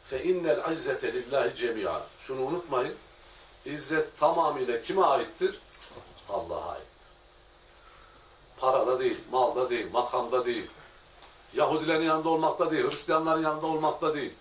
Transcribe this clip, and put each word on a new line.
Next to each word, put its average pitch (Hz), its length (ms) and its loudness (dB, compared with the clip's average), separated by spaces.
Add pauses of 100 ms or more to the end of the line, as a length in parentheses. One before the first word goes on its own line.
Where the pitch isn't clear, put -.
"Fe 135 200 -6
innel 165 480 2
izzete 135 400 -2
lillahi 95 420 0
cemi'a." 110 480 -2 (180)
Şunu 135 200 -8
unutmayın. 135 540 -2 (720)
İzzet 156 560 -4
tamamıyla 147 600 2
kime 190 220 0
aittir? 180 580 0 (680)
Allah'a - 420 -6
aittir. - 160 -12 (1700)
Parada 131 400 4
değil, 123 180 0 (140)
malda 123 380 2
değil, 107 220 -2
makamda 120 520 0
değil. 113 260 -2 (840)
Yahudilerin 156 500 2
yanında 160 240 2
olmakta 160 420 2
değil, 151 200 2
Hristiyanların 160 520 0
yanında 156 240 0
olmakta 156 480 0
değil. 135 260 -4